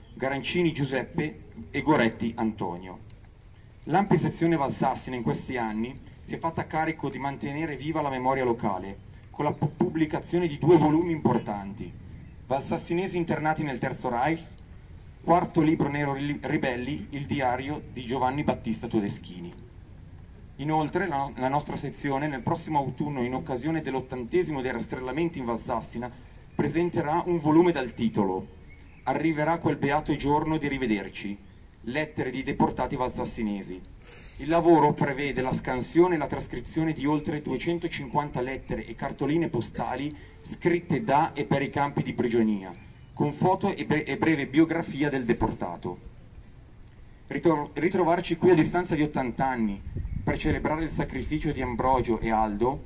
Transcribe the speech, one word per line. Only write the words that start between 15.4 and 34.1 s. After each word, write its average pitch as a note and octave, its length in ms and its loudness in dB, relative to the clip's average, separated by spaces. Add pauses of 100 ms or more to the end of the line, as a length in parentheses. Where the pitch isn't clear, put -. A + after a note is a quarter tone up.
libro D#3 280 4
nero C#3+ 260 0
ri-, C#3 280 -2
Ribelli, C3+ 680 -2
il C#3 140 -6
diario C3+ 580 0 (100)
di B2+ 120 -10
Giovanni B2+ 380 0
Battista A#2 460 -2
Todeschini. G2+ 640 -4 (1040)
Inoltre D#3 500 0
la, C#3 300 -2
la B2+ 120 -2
nostra C#3+ 280 -2
sezione C#3 500 -4
nel C3+ 160 -4
prossimo D#3 360 0
autunno, C#3+ 440 -2
in B2 120 -2
occasione C#3 460 -2
dell'ottantesimo C3+ 800 -2
dei B2+ 120 -2
rastrellamenti C3 640 -2
in B2+ 60 -6
Valsassina, A#2 640 -4 (420)
presenterà D#3+ 760 0
un F3 120 2
volume D#3+ 320 6
dal C3 240 -2
titolo G#2 640 0 (480)
"Arriverà D3+ 540 2
quel E3+ 180 0
beato D3 400 0
giorno D#3 420 2
di C#3+ 100 -2
rivederci", G#2 640 -2 (480)
lettere C#3+ 480 -4
di C3 120 -6
deportati C3 520 0
valsassinesi. G#2+ 840 -4 (600)